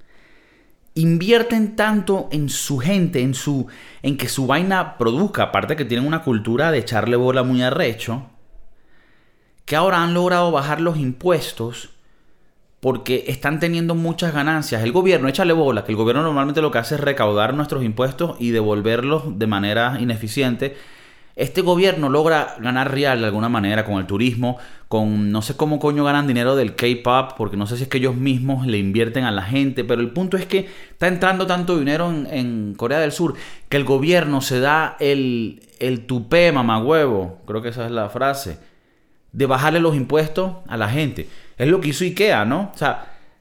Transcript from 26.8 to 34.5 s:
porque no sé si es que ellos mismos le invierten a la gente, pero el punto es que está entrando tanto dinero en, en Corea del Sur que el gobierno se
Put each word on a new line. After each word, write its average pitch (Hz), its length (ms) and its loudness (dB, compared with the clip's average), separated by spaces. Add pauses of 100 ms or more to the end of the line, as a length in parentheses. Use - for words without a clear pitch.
porque 104 180 -4
no 101 120 -2
sé 120 100 -6
si 131 60 -6
es 131 60 -6
que 135 100 0
ellos 127 160 0
mismos 131 500 0
le 110 140 0
invierten 113 440 0
a 117 80 0
la 98 120 -2
gente, 127 400 0
pero 120 180 0
el 117 80 -2
punto 185 260 -2
es 175 120 -2
que 190 200 0 (220)
está - 180 -2
entrando 185 380 0
tanto 180 320 0
dinero 156 320 0
en, 151 220 -4
en 117 420 -4
Corea 120 240 -2
del 151 140 0
Sur 160 240 -2 (340)
que 139 80 0
el 143 60 2
gobierno 143 580 2
se 127 180 0